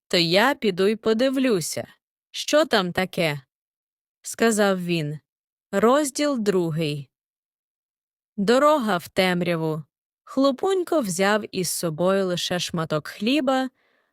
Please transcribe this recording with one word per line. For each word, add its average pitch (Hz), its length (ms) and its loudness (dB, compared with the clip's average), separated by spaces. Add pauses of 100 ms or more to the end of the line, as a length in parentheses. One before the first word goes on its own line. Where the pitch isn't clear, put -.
то 190 100 -2
я 185 380 2
піду 190 320 0
й 220 80 2
подивлюся, 240 920 0 (480)
що 302 300 2
там 185 260 0
таке", 165 500 -2 (800)
сказав 202 640 0
він. 156 340 -2 (520)
Розділ 269 680 2
другий. 165 720 -2 (1300)
Дорога 240 600 2
в - 100 -10
темряву. 170 760 -2 (400)
Хлопунько 320 760 0
взяв 202 560 0
із 185 140 -2
собою 180 560 0
лише 180 340 -4
шматок 160 480 -4
хліба, 262 600 0 (440)